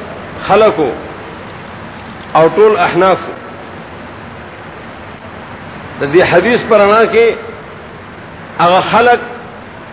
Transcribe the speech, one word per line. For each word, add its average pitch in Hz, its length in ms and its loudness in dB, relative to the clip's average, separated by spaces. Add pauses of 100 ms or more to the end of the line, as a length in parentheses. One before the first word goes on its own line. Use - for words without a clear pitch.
(480)
خلکو 190 440 4 (1400)
او 156 100 6 (120)
ټول 208 240 6
احناف، 175 380 4 (2750)
د 139 40 -2 (100)
دې 170 220 6
حدیث 202 240 4 (100)
پر 214 100 6
رڼا 208 260 6
کې 226 260 4 (1300)
هغه 175 220 4
خلک 233 380 4 (720)